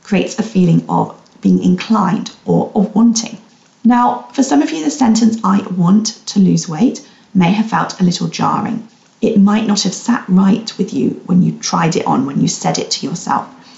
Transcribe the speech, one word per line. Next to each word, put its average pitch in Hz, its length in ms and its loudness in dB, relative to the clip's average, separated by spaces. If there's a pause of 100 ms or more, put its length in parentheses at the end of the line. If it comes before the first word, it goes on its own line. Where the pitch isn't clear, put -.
creates - 360 -4
a 226 40 -4
feeling 175 460 2
of 170 260 -2 (260)
being 180 220 2
inclined 185 680 0 (140)
or - 300 0
of 202 200 0
wanting. - 440 2 (460)
Now, 247 480 2
for 277 100 -2
some 285 200 2
of 311 80 0
you, - 140 -6
the 294 60 0
sentence, 226 540 2
I 196 180 2 (140)
want 190 500 2
to - 140 -2
lose 175 280 2
weight, 175 380 -2 (280)
may 180 180 4
have 208 160 0
felt - 320 -4
a 185 40 2
little 175 240 0
jarring. - 580 -4 (340)
It 220 200 2
might 208 260 4
not 202 160 0
have 190 120 -2
sat - 340 -4
right 190 500 2
with - 140 -4
you - 340 -2
when 180 160 2
you 160 100 2
tried 170 440 -2
it - 100 -2
on, - 200 0
when - 140 -4
you - 80 2
said - 300 -4
it - 140 -6
to - 140 -8
yourself. - 400 -6 (320)